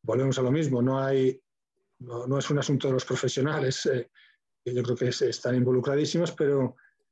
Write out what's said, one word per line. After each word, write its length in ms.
Volvemos 380
a 40
lo 100
mismo, 280
no 220
hay, 380
no, 280
no 120
es 120
un 80
asunto 280
de 80
los 100
profesionales, 800
eh, 240
yo 180
creo 140
que 120
es-, 140
están 340
involucradísimas, 760
pero, 440